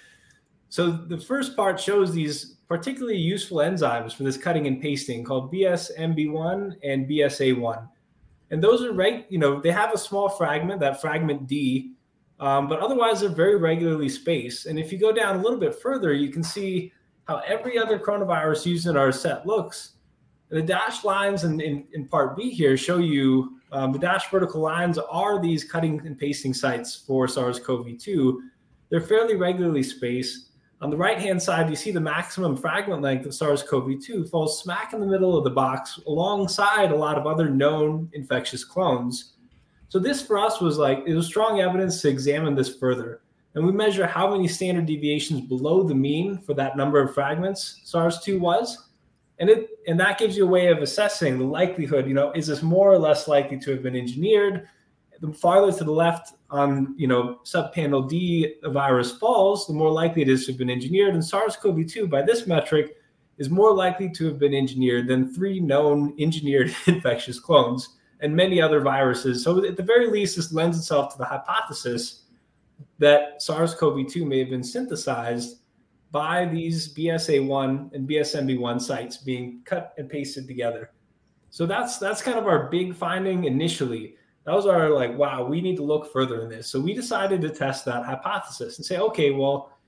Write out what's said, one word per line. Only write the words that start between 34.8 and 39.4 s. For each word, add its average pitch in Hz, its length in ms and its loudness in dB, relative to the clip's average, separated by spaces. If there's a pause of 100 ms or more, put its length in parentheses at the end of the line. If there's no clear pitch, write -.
in 220 60 -6
the 202 80 -2
middle 185 300 4
of 139 80 2
the - 40 2
box - 560 -2
alongside 196 840 0
a 147 40 2
lot 151 220 0
of 143 80 -2
other 156 240 2
known 151 640 2
infectious 131 540 -6
clones. 123 680 -2 (540)